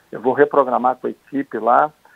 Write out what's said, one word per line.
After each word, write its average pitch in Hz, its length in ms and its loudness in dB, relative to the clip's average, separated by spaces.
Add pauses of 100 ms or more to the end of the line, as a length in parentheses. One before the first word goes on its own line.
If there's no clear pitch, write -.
(120)
eu - 100 -12
vou 123 120 0
reprogramar 127 640 2
com - 100 -8
a - 20 -4
equipe 139 480 -8
lá, 127 340 2 (240)